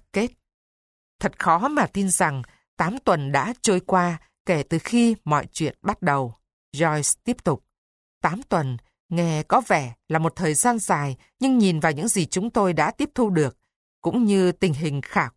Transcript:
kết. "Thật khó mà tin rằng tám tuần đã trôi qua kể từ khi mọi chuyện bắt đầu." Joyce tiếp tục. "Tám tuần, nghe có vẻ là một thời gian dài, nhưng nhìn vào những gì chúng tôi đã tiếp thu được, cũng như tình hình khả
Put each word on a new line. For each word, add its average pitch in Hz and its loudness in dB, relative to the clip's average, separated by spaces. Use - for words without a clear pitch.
kết. 233 -2
"Thật - -4
khó 175 2
mà 294 0
tin 196 -2
rằng 151 0
tám 185 -2
tuần 147 0
đã 151 0
trôi 185 2
qua 175 0
kể 156 0
từ 165 -4
khi 233 2
mọi 147 0
chuyện 151 -4
bắt - -4
đầu." 139 -2
Joyce 151 0
tiếp - -4
tục. 143 -2
"Tám 185 -2
tuần, 135 -2
nghe 165 -2
có 240 2
vẻ 139 0
là 160 0
một 160 0
thời 165 -2
gian 233 2
dài, 143 -2
nhưng 262 2
nhìn 185 4
vào 160 2
những 156 -4
gì 190 0
chúng 196 -4
tôi 190 2
đã 156 0
tiếp 294 -4
thu 233 0
được, 156 0
cũng 226 0
như 190 4
tình 180 0
hình 143 -4
khả 151 -2